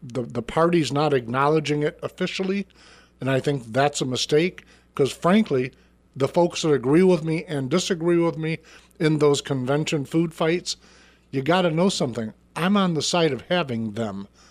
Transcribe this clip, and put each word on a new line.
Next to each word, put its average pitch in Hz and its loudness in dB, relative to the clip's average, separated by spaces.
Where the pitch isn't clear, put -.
the, 123 -6
the 117 -8
party's 165 2
not 147 0
acknowledging 143 0
it 151 -4
officially, 190 -6
and 127 -2
I 135 2
think 135 -2
that's 135 0
a 156 -2
mistake, 151 0
'cause 131 2
frankly, 165 2
the 135 0
folks 170 0
that 160 2
agree 143 4
with 180 4
me 160 -4
and 135 -4
disagree 170 0
with 170 0
me 160 -4
in 156 2
those 143 4
convention 139 -2
food 165 -2
fights, 160 -2
you 135 -4
gotta 170 2
know 165 2
something. 117 -4
I'm 202 2
on 185 2
the 147 -2
side 165 2
of 117 -6
having 123 -2
them 101 -6